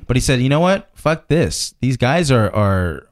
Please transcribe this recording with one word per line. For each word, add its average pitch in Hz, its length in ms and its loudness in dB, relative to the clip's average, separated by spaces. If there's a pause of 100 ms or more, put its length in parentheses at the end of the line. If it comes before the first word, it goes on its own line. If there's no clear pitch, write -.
But 120 100 -2
he 123 40 2
said, 131 200 0
"You 131 80 0
know 147 120 0
what? 190 340 -2
Fuck 160 340 -4
this. - 520 -2
These 127 180 -2
guys 143 320 0
are, 110 240 4
are, 92 580 0